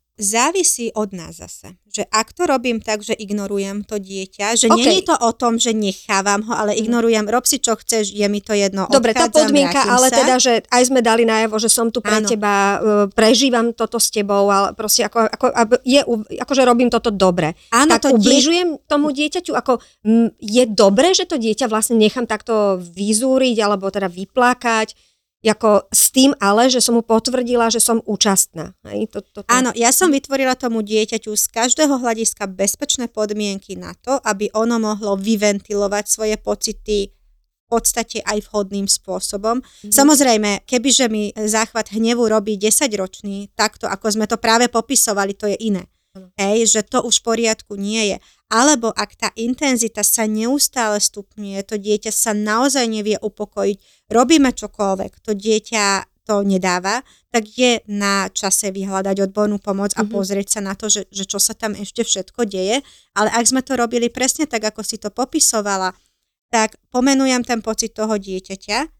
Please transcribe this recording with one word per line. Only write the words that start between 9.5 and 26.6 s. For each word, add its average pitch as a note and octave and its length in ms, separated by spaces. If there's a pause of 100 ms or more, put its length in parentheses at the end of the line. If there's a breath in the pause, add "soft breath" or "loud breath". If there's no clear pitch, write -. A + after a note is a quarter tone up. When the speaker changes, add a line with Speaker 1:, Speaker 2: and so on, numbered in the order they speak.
Speaker 1:
vrátim B3 160
Speaker 2:
ale B3+ 160
Speaker 1:
sa. B3+ 80
Speaker 2:
teda, B3+ 220
že B3 160 (120)
aj B3 200
sme C4 160
dali A#3 240
najavo, A3 320
že A3 100
som A3+ 240
tu B3 80
pre G#3+ 160
Speaker 1:
Áno. G#3+ 160
Speaker 2:
teba, G#3 220
e, G3 240 (320)
prežívam A#3 680
toto A3+ 240
s - 80
tebou, G3+ 400
ale G3 240
proste G#3+ 320
ako, - 220
ako, A3+ 240
ab-, A#3 340
je C4 180
u-, G#3+ 220 (140)
akože C4 260
robím B3 240
toto A#3 240
dobre. F3+ 400 (180 soft breath)
Speaker 1:
Áno, C#4+ 220
Speaker 2:
Tak E4+ 100
Speaker 1:
to C#4+ 80
die- C4+ 80
Speaker 2:
ubližujem C#4+ 500 (180)
tomu D4 260
dieťaťu, D4+ 420
ako, A#3+ 300 (180 soft breath)
m, A3+ 360
je A3+ 260
dobré, A3 480
že F#4 140
to E4+ 100
dieťa A3+ 320
vlastne A3 300
nechám G#3+ 260
takto G#3+ 560
vyzúriť, A3 800
alebo G3 320
teda G3 160
vyplakať, A3+ 880 (500)
ako G#3+ 480
s - 160
tým C4+ 320
ale, A3 320